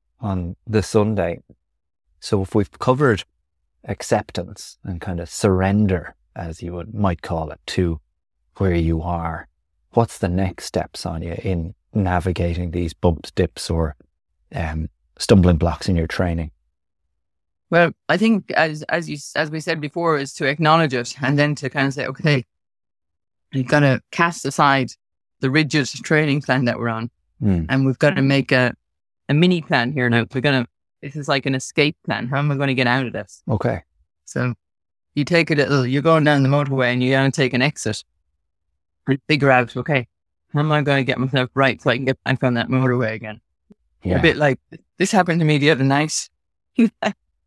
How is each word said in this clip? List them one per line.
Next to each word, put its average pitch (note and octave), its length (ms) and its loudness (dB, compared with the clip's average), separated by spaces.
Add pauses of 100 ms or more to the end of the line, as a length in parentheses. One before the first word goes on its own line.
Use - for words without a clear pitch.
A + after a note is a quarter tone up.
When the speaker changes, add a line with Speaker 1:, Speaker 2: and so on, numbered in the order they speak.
(180)
Speaker 1:
on F#2 380 -6 (100)
the A2 160 2
Sunday. G#2 600 0 (800)
So G#2 200 -2
if F#2+ 140 -6
we've G#2 240 0
covered B2+ 460 2 (600)
acceptance - 960 -6
and F2+ 160 -8
kind E2+ 220 -6
of E2+ 80 -10
surrender, F#2+ 840 2 (200)
as E2 280 -10
you F2 100 -10
would, F2 220 -12
might G2 260 0
call D#2+ 300 -6
it, - 160 -16
to E2+ 340 -2 (560)
where F#2+ 180 0
you E2 280 0
are, E2 440 -6 (440)
what's - 260 0
the G2 120 -2
next F2+ 360 -2
step, - 320 -6
Sonia, E2 380 -8
in F2 400 -6 (180)
navigating F2 800 -2
these F2 240 -4
bumps, - 360 0
dips, - 400 -2
or, E2 260 -2 (580)
um, D#2+ 340 -6 (300)
stumbling F2+ 380 6
blocks E2 320 -2
in F#2 80 2
your E2 100 0
training? E2 440 -4 (1200)
Speaker 2:
Well, E3+ 220 4 (160)
I E3 80 2
think G#3+ 340 2
as, D#3 380 0
as E3+ 200 -2
you, D3+ 80 -8 (200)
as D3+ 140 -2
we D#3 100 -6
said D#3+ 200 -4
before, D#3 380 -2
is C#3 160 -6
to D3 120 -4
acknowledge D#3 460 4
it B2 300 -4
and C#3 160 0
then D3 160 2
to C3+ 160 -6
kind C#3 160 0
of C3+ 80 -4
say, C3+ 100 -6
"Okay, C#3+ 400 0 (1080)
we've C3 140 -4
gotta C#3+ 420 2
cast E3+ 340 -2
aside C#3 460 2 (480)
the C3+ 120 -2
rigid D3 380 0
training D3 540 0
plan C3 220 0
that A#2+ 160 -2
we're A#2 80 -4
on, A2+ 220 -6 (280)
Speaker 1:
Hmm. F2+ 300 0
Speaker 2:
and C3+ 180 2
we've C3 120 0
gotta C#3+ 240 2
make C3+ 280 2
a, B2+ 240 2 (540)
a C#3+ 60 0
mini E3+ 280 2
plan B2+ 300 -2
here B2+ 180 0
now. A#2 240 2
We're C3 60 -2
gonna, C3 260 0 (340)
this C#3+ 140 -14
is D3 140 -10
like C#3 180 0
an C3+ 80 0
escape D3 500 0
plan. A2 220 -4
How C3+ 120 -4
am D3 120 0
I C#3+ 60 0
gonna C#3 180 0
get B2 140 2
out B2+ 180 0
of A2 60 -8
this?" - 360 -12
Speaker 1:
Okay. A#2 340 -2 (420)
Speaker 2:
So B2 300 -4 (600)
you D3 100 -2
take E3 280 2
a - 20 2
little, C#3 320 2
you're C3+ 160 0
going D#3+ 220 4
down D3 180 4
the C3 60 4
motorway C#3 440 0
and B2 80 0
you're B2+ 160 2
gonna C3+ 140 2
take C3 240 0
an B2 80 2
exit B2+ 400 -4 (1040)
and C3+ 220 0
figure C#3 240 4
out, B2 240 2
"Okay, B2+ 320 -2 (440)
how D3+ 60 -2
am D3+ 140 2
I D3 100 2
gonna C#3 220 2
get B2 160 -2
myself B2+ 340 0
right C3+ 260 2
so C#3 100 0
I A#2 80 2
can C#3 60 -6
get C3 200 0
back C3+ 180 -2
on B2+ 120 2
that A#2 120 -2
motorway B2+ 460 0
again?" G#2+ 280 -12 (640)
Speaker 1:
Yeah. F2+ 160 0
Speaker 2:
A - 40 2
bit E3 140 4
like, C#3 220 2 (380)
this - 160 0
happened F3 280 2
to D#3+ 60 2
me D3+ 120 4
the C#3+ 120 4
other C3+ 140 2
night. C#3+ 440 0 (480)
<laughs> - 40 2 (680)